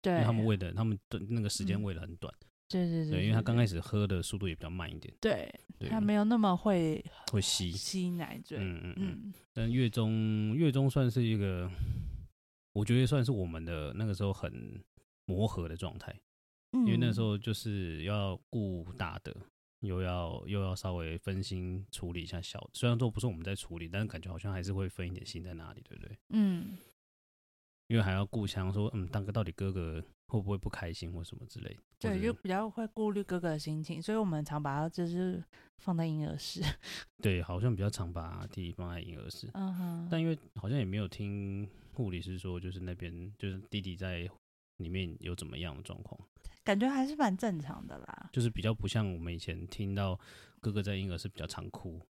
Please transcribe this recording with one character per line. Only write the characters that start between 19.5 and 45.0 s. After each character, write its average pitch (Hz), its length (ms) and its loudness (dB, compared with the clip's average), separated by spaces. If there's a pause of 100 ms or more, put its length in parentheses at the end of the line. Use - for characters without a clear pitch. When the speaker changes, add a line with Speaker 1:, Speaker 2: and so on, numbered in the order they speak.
Speaker 2:
又 92 220 0
要， 90 460 -2
又 101 140 0
要 92 140 0
稍 92 200 -4
微 82 220 -2
分 95 240 -2
心 92 500 -4
处 87 200 -6
理 87 100 -4
一 85 40 -6
下 85 160 -6
小 - 180 -8
的， - 140 -12
虽 123 160 2
然 117 100 4
说 123 100 4
不 107 100 -2
是 123 80 0
我 110 40 2
们 82 120 -4
在 95 120 0
处 - 240 -8
理， 82 80 -6
但 98 140 0
是 107 60 2
感 82 140 -6
觉 90 80 -8
好 85 80 -4
像 101 140 -4
还 92 100 -2
是 95 120 -2
会 95 160 0
分 87 180 -4
一 90 40 -4
点 92 140 -8
心 - 180 -8
在 92 100 -8
那 82 200 -10
里， - 140 -14
对 - 100 -14
不 - 80 -10
对？ 104 120 -12 (120)
Speaker 1:
嗯。 190 480 2 (1080)
Speaker 2:
因 117 80 2
为 110 80 6
还 95 80 4
要 98 140 2
顾 104 200 -2
想 95 280 0
说， 104 200 2
嗯， 92 140 -2
当 101 160 -2
个 101 80 -4
到 110 100 2
底 90 120 0
哥 98 180 -2
哥 80 320 -2 (240)
会 110 140 0
不 98 100 -2
会 98 60 0
不 - 120 -4
开 85 220 -6
心 85 220 -6
或 87 100 -6
什 - 140 -12
么 - 80 -12
之 - 160 -14
类， - 160 -10 (200)
Speaker 1:
对， - 140 0
Speaker 2:
或 - 60 2
者 - 40 0
Speaker 1:
就 233 120 2
比 202 160 -6
较 208 200 2
会 226 180 -4
顾 214 240 0
虑 202 120 0
哥 180 160 0
哥 170 120 2
的 156 60 0
心 156 240 -2
情， 165 200 -6
所 214 120 -2
以 220 40 4
我 214 80 4
们 151 180 2
常 147 180 -2
把 139 160 0
他 160 120 0
就 170 180 0
是 180 340 0 (360)
放 175 180 0
在 165 100 4
婴 156 220 0
儿 156 100 -4
室。 - 240 -6 (300)
<laughs> - 320 -12
Speaker 2:
对， 92 180 4
好 87 200 -2
像 120 120 4
比 92 80 0
较 101 80 4
常 87 220 -4
把 87 360 -6
弟 92 180 -8
弟 87 80 -6
放 87 200 -6
在 87 60 -6
婴 85 180 -10
儿 55 120 -10
室。 - 240 -10
Speaker 1:
嗯 190 200 -2
哼。 170 380 -4
Speaker 2:
但 165 80 4
因 165 80 4
为 160 100 2 (180)
好 101 120 -4
像 135 100 2
也 123 60 4
没 95 140 0
有 101 100 0
听 101 580 -4 (280)
护 107 180 0
理 87 80 -2
师 92 180 -6
说， 90 220 -4
就 90 100 -4
是 92 120 -6
那 90 120 -4
边， 87 460 -8
就 101 100 -2
是 95 80 -4 (120)
弟 104 100 -2
弟 92 160 -4
在 90 340 -4 (500)
里 85 100 -6
面 90 320 -2